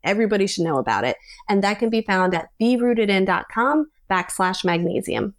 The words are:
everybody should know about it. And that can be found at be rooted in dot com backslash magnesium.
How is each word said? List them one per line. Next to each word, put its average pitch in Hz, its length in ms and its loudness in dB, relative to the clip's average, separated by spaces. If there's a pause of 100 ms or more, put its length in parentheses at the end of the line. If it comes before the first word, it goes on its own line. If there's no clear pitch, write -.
everybody 202 420 2
should 185 200 -2
know 156 120 0
about 113 260 0
it. 123 140 -2 (320)
And 196 140 2
that 202 160 0
can 233 100 0
be 220 140 0
found 185 320 0
at 165 140 -6 (100)
be 240 180 2
rooted 233 320 2
in 190 160 2
dot 185 260 -2
com 294 380 0 (180)
backslash 185 560 -2
magnesium. 185 760 -2